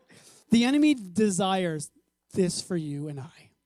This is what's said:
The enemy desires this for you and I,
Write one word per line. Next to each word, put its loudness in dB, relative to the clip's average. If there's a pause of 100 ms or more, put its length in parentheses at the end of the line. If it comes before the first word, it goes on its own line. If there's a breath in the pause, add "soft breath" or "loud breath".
(500 loud breath)
The 6
enemy 4
desires -2 (420)
this -2
for -6
you -6
and -10
I, -18 (160)